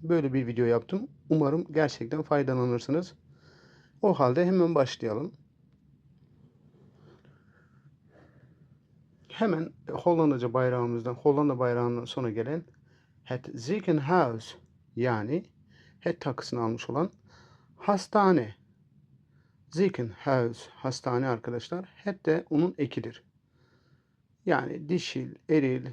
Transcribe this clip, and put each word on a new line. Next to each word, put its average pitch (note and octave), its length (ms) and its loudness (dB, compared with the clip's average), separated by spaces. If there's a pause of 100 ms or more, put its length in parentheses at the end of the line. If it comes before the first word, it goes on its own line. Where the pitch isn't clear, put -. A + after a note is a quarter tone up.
böyle D#3+ 300 2
bir C3 140 0
video A#2+ 200 2
yaptım. F3+ 420 0 (200)
Umarım D#3 440 2
gerçekten D3 500 0
faydalanırsınız. C3+ 920 0 (880)
O G3 120 4
halde C3+ 320 4
hemen F3 280 4
başlayalım. C3 580 0 (4000)
Hemen E3 440 -2 (180)
Hollandaca C#3+ 640 2
bayrağımızdan, B2 600 0
Hollanda C#3+ 440 2
bayrağından A#2+ 460 0
sonra B2 260 -4
gelen B2+ 340 -4 (600)
Het - 300 -8
Ziekenhuis, D3 1040 0 (420)
yani A#2+ 460 0 (560)
het F3 200 -6
takısını B2+ 400 -6
almış A2+ 300 -4
olan D3+ 220 -2 (640)
hastane. F#3 800 2 (1160)
Ziekenhuis, C3 1000 -2
hastane B2+ 600 -4
arkadaşlar. A#2+ 560 -6 (120)
Het - 300 -8
de D#3+ 240 2
onun E3 280 2
ekidir. B2+ 460 -6 (1200)
Yani C#3+ 420 -2
dişil, C3+ 460 -4 (160)
eril C3 420 2